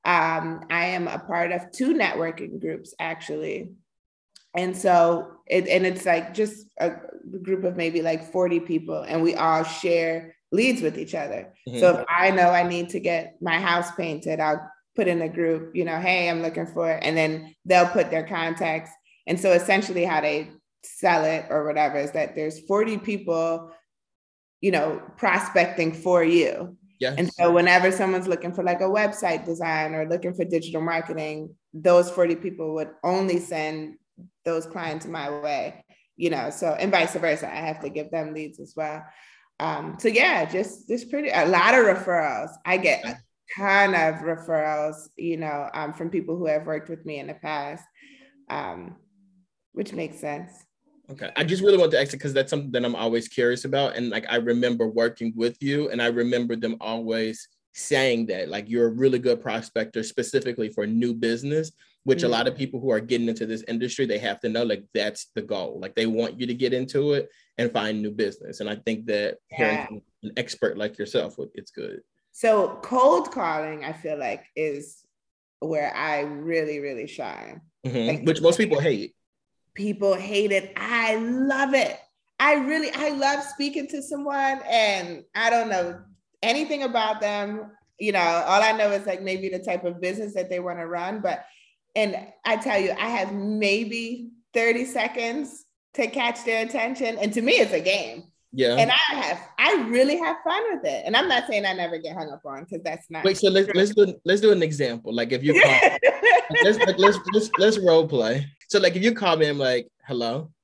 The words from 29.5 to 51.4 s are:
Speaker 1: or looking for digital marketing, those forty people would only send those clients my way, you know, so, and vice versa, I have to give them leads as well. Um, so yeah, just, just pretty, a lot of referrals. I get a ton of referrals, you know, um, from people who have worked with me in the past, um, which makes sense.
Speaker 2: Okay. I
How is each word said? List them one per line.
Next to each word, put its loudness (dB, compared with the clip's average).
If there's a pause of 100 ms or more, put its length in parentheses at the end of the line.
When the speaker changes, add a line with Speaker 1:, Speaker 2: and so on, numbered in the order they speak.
Speaker 1:
or -4
looking -4
for -4
digital -2
marketing, -6 (180)
those 6
forty 2
people -8
would -6 (140)
only 0
send -6 (480)
those -2
clients -8
my -8 (100)
way, -6 (320)
you 0
know, -2
so, -2
and -2
vice 2
versa, 0
I -10
have -6
to -8
give -8
them -6
leads -12
as -18
well. -8 (560)
Um, -6
so 0
yeah, 2
just, -6
just -6
pretty, -4
a 2
lot 6
of 8
referrals. 0 (160)
I 2
get 0
a -8 (400)
ton 4
of 2
referrals, -2
you -4
know, -6
um, -6
from -6
people -2
who -4
have 0
worked -6
with -12
me -8
in -12
the -12
past, -8 (680)
um, -8 (760)
which -8
makes -8
sense. -10 (600)
Speaker 2:
Okay. -12
I 2